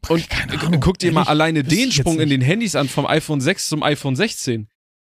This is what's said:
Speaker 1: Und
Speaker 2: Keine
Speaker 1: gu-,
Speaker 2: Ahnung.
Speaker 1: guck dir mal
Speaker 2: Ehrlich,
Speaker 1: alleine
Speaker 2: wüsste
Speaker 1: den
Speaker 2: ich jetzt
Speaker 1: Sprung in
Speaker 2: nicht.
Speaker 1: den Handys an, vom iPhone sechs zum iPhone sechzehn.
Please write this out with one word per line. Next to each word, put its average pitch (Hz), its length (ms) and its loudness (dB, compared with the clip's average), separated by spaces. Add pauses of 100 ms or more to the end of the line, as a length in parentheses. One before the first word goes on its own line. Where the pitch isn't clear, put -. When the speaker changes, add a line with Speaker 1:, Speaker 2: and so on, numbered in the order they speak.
Speaker 1:
Und 165 220 0
Speaker 2:
Keine - 280 -4
Speaker 1:
gu-, 151 100 -2
Speaker 2:
Ahnung. 165 120 2
Speaker 1:
guck 180 180 2
dir 175 140 0
mal 156 100 2
Speaker 2:
Ehrlich, - 80 0
Speaker 1:
alleine 156 360 2
Speaker 2:
wüsste 151 100 2
Speaker 1:
den 254 140 2
Speaker 2:
ich 143 80 0
jetzt 135 100 2
Speaker 1:
Sprung 160 120 0
in 156 100 2
Speaker 2:
nicht. 135 120 2
Speaker 1:
den - 0 -
Handys 185 340 0
an, 139 140 0
vom 143 160 -2
iPhone 151 360 0
sechs 147 280 -2
zum 151 140 -2
iPhone 143 320 0
sechzehn. 123 540 -4 (360)